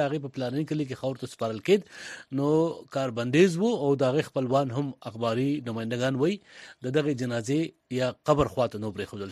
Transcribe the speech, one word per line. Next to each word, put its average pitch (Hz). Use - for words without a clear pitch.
هغې 147
په 135
پلارني 131
کلي 151
کې 123
خاورو 131
ته 127
سپارل 113
کېد، 196
نو 143
کاربندیز 135
و 202
او 139
د 139
هغې 143
خپلوان 135
هم 143
اخباري 117
نمایندګان 120
وایي 165
د 127
دغې 151
جنازې 120
یا 127
قبر 143
خواته 117
نو 107
پرېښودل 101